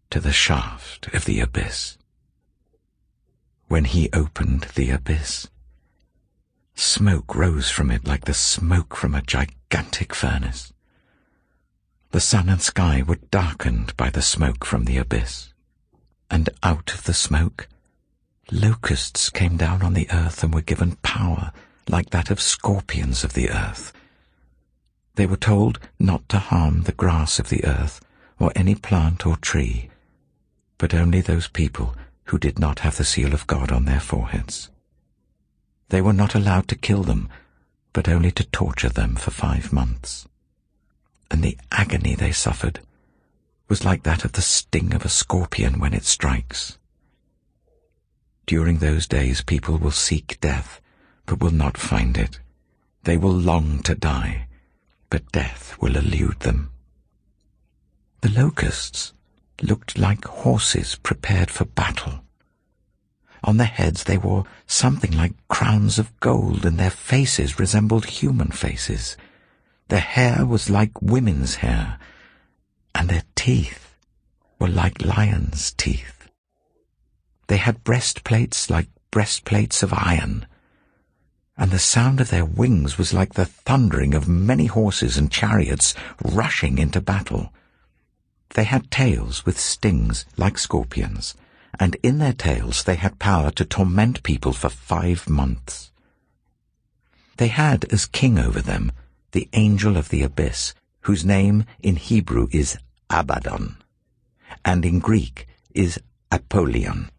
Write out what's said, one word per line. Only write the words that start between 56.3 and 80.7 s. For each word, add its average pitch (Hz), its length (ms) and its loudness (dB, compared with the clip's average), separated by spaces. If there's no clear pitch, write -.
them. 64 300 -2
The 113 80 2
locusts - 840 0
looked 101 360 -2
like 98 280 2
horses - 720 0
prepared - 540 0
for - 160 -4
battle. - 580 -4
On 107 140 4
their 113 100 4
heads 90 360 -2
they 95 140 2
wore 95 280 0
something 127 440 0
like 80 360 0
crowns 107 500 2
of - 220 -2
gold, 101 460 0
and 85 120 2
their 92 140 2
faces 123 680 0
resembled 107 460 2
human 71 440 0
faces. - 680 -6
Their 98 120 2
hair 123 460 2
was 117 240 0
like 104 320 2
women's 101 540 2
hair, 57 420 -2
and 85 160 0
their 85 140 0
teeth - 600 -2
were 90 80 0
like 87 360 0
lions' 101 680 0
teeth. - 560 -6
They 98 100 4
had 110 260 0
breastplates 113 880 0
like 82 180 0
breastplates 107 720 0
of 92 100 0
iron, 78 540 0